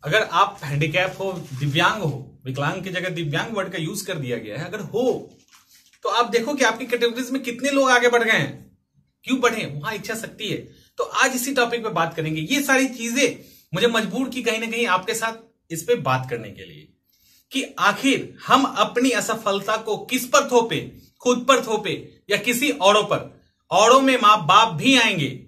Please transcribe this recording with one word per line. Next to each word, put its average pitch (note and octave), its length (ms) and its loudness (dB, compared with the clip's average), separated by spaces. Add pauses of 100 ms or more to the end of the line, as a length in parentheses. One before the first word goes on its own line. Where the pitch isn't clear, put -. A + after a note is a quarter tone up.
अगर F#3 180 2
आप G3 420 0
handicap D#3+ 560 -2
हो, F#3+ 120 -4 (260)
दिव्यांग E3+ 440 0
हो, - 420 -6
विकलांग C#3+ 380 -4
की F#3 80 -8
जगह F3 180 -4
दिव्यांग E3+ 480 -4
word F#3 160 -6
का F#3 60 -6
यूज F#3 240 -6
कर F#3+ 120 -6
दिया B2+ 220 -6
गया G#2 220 -10
है, D#3+ 60 -8
अगर F#3+ 160 -10
हो, G#3 500 -2 (720)
तो A3 60 -2
आप A#3 180 2
देखो A#3 280 -2
कि C4 100 2
आपकी A#3 220 0
categories A#3+ 440 -2
में C4 120 -4
कितने A#3+ 280 -4
लोग C#4 200 2
आगे B3 180 4
बढ़ A#3+ 140 4
गए A3 80 0
हैं, - 480 -4 (460)
क्यों B3 160 -2
बढ़े, A3 260 0
वहां D3 280 -8
इच्छा A3 200 -8
शक्ति A3 340 -10
है। D3+ 80 -4 (420)
तो A3+ 60 0
आज B3+ 300 0
इसी C4+ 200 -4
topic A#3 300 0
पे A3 40 -2
बात E3 260 -2
करेंगे। D#3 260 -4
ये B3+ 220 -2
सारी C4 260 2
चीजें A#3 480 -2 (380)
मुझे G3 120 2
मजबूर A#3 420 0
की B3+ 140 -8
कहीं A3 180 -2
ना A#3 60 -6
कहीं A3+ 200 -4
आपके F#3 280 0
साथ A3+ 180 -4 (380)
इस E3 120 -8
पे A#3+ 120 2
बात C3 360 -2
करने G#2+ 200 -8
के F#2+ 140 -18
लिए D#2 240 -20 (640)
कि - 260 -4
आखिर G3+ 580 0 (100)
हम C4 180 4
अपनी B3 460 0
असफलता G#3 680 -2
को A3 220 -4
किस - 280 -4
पर C#4+ 240 4
थोपे, A3+ 500 0 (200)
खुद B3 280 2
पर B3+ 180 4
थोपे - 640 -6
या G#3 60 0
किसी B3 340 -2
औरों G3+ 340 4
पर। - 380 -6 (280)
औरों A3 300 8
में C4+ 220 4
माँ G#3 240 6
बाप G3+ 280 6
भी B3 240 4
आएंगे G3 500 0